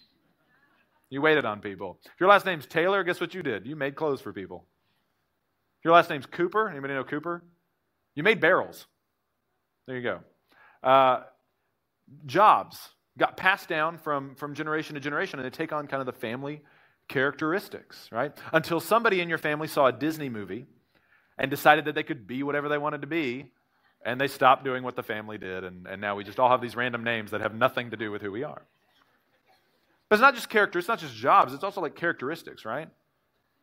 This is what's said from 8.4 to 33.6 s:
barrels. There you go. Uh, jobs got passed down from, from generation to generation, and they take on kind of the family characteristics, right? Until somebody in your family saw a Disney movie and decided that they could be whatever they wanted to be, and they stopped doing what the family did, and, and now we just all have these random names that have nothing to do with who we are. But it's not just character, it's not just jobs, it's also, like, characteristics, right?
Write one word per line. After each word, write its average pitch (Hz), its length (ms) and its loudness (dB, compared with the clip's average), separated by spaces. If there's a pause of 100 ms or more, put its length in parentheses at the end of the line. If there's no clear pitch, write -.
barrels. 156 460 2 (1000)
There 131 100 -8
you 123 60 -6
go. 95 180 -4 (600)
Uh, 131 420 6 (1000)
jobs 143 540 4 (400)
got 151 180 0
passed 190 320 0
down 165 300 -2
from, 139 380 -6
from 147 180 -10
generation 156 400 -4
to 147 60 -8
generation, 151 380 -4
and 131 60 -8
they 127 100 -8
take 160 200 -6
on 147 120 -4
kind 139 140 -4
of 131 60 -6
the 123 120 -8
family 139 440 -6 (460)
characteristics, 143 1000 -2
right? 117 220 -4 (220)
Until 160 260 2
somebody 220 400 2
in 170 80 -4
your 165 80 -2
family 151 320 -4
saw 143 200 4
a 120 40 6
Disney 143 380 -4
movie 107 340 -10 (720)
and 135 120 0
decided 151 360 4
that 147 80 -4
they 151 80 -2
could 139 240 -10
be 127 160 -6
whatever 143 260 -2
they 147 80 0
wanted 147 240 -6
to 143 60 -10
be, 143 440 -4 (540)
and 123 160 -4
they 139 80 2
stopped 135 340 4
doing 127 200 -4
what 123 120 -8
the 123 80 -6
family 107 360 -8
did, 92 260 -8
and, 90 220 -14
and 95 120 -12
now 101 160 -2
we 101 80 -6
just 101 160 -8
all 127 120 6
have 123 100 4
these 113 160 -8
random 120 260 -2
names 113 280 -4
that 107 100 -4
have 107 140 -2
nothing 120 360 0
to 110 60 -8
do 107 160 -6
with 104 80 -8
who 104 100 -8
we 113 140 -8
are. 151 180 -12 (1500)
But 214 80 6
it's 220 60 4
not 269 120 8
just - 160 -12
character, 202 280 2
it's 175 100 -4
not 226 100 -2
just 147 160 -10
jobs, 135 400 4
it's 139 100 -8
also, 196 160 -6
like, 147 140 -6
characteristics, 160 720 -6
right? 113 220 -8 (760)